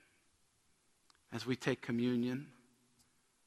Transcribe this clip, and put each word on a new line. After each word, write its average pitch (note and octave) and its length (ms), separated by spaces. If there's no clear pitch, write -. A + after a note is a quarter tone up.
As A2+ 140
we B2+ 100
take - 260
communion, B2 640